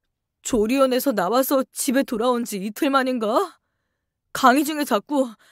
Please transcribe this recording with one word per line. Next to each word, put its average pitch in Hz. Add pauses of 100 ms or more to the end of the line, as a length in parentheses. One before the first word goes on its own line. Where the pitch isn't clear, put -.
(440)
조리원에서 254
나와서 254
집에 269
돌아온 240
지 208
이틀 214
만인가? 262 (760)
강의 269
중에 294
자꾸 262 (220)